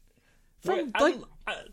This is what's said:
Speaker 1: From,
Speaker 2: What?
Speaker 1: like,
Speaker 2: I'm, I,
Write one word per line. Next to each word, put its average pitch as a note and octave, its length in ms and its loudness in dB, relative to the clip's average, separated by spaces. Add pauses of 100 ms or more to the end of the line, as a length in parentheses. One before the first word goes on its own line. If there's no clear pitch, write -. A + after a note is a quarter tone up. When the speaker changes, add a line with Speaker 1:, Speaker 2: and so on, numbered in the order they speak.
(600)
Speaker 1:
From, F#4 180 0 (120)
Speaker 2:
What? G3+ 120 0
Speaker 1:
like, D#4 140 6
Speaker 2:
I'm, - 80 -14 (220)
I, G#3 140 -4 (120)